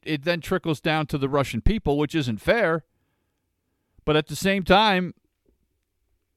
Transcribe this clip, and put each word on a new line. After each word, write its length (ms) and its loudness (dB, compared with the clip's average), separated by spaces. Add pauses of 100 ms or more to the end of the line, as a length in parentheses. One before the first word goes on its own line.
it 200 -6
then 180 -2
trickles 400 -4
down 260 -2
to 100 -4
the 120 -2
Russian 320 -2
people, 360 2
which 160 -2
isn't 280 -2
fair. 420 2 (1200)
But 120 0
at 120 0
the 80 -12
same 280 0
time, 520 2 (1200)